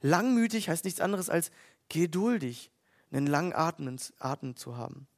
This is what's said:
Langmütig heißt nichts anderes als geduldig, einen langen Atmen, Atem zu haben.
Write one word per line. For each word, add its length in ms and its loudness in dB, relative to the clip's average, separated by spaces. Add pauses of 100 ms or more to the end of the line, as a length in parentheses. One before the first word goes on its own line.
Langmütig 640 4
heißt 160 0
nichts 160 -4
anderes 300 0
als 200 0 (380)
geduldig, 800 0 (400)
einen 160 0
langen 280 2
Atmen, 440 -2 (200)
Atem 380 -6
zu 200 -12
haben. 300 -12 (120)